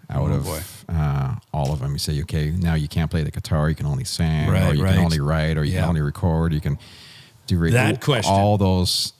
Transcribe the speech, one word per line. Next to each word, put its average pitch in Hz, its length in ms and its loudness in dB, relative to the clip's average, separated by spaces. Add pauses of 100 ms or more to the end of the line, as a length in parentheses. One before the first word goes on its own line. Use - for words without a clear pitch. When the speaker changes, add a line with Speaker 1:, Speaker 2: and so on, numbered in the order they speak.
(100)
Speaker 1:
out 69 200 -2
Speaker 2:
Oh, - 40 0
Speaker 1:
of, 69 100 -2
Speaker 2:
boy. 78 160 -6 (280)
Speaker 1:
uh, 69 460 -2 (180)
all 71 200 -2
of 71 80 -4
them, 69 120 -4
you 71 60 -4
say, 73 240 -4
"Okay, 76 280 -2
now 85 240 0
you 76 140 -2
can't 80 220 -2
play 80 120 0
the 73 80 -4
guitar, 78 380 -2
you 80 60 0
can - 120 -6
only 69 180 -2
sing, 80 440 -2
or 98 40 2
Speaker 2:
Right, 95 240 2
Speaker 1:
you - 80 0
Speaker 2:
right. 92 100 4
Speaker 1:
can 85 100 4
only 82 160 0
write, 78 380 0
or 78 60 0
you 80 100 0
Speaker 2:
Yeah. 92 60 0
Speaker 1:
can 85 100 2
only 80 100 0
record, 80 540 0
you 76 60 0
can 71 180 -2 (680)
do 90 120 0
re-, 82 140 2
Speaker 2:
That 131 280 2
question. 117 320 2
Speaker 1:
all 101 240 4
those 92 640 0